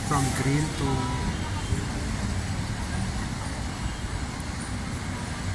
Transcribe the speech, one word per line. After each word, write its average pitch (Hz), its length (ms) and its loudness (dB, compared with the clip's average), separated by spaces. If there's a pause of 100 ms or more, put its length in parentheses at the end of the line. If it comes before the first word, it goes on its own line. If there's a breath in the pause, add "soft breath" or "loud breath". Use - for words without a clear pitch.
From 143 160 4 (160)
green 135 240 4 (160)
to... 139 120 2 (4000)